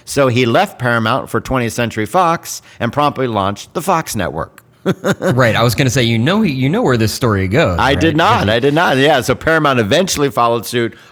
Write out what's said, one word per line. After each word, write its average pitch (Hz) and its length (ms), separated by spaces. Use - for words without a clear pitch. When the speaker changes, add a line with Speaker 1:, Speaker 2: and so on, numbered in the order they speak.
Speaker 1:
So 139 240
he 123 160
left 160 340
Paramount 120 500
for 113 120
twentieth 123 320
Century 110 320
Fox 170 560
and 117 140
promptly 139 340
launched 101 460
the 180 80
Fox 165 340
network. 80 480
<laughs> 185 80
Speaker 2:
Right. 123 340
I 104 100
was 123 120
gonna 135 140
say, 127 140
you 117 140
know, 180 260
you 135 260
know 208 120
where 147 140
this 110 180
story 98 360
goes, 104 280
Speaker 1:
I 127 160
did 143 120
Speaker 2:
right? 160 100
Speaker 1:
not. 180 320
Speaker 2:
Yeah. 104 60
Speaker 1:
I 117 80
did 143 120
not. 160 220
Yeah. 139 240
So 120 160
Paramount 151 460
eventually 143 500
followed 120 340
suit, 117 300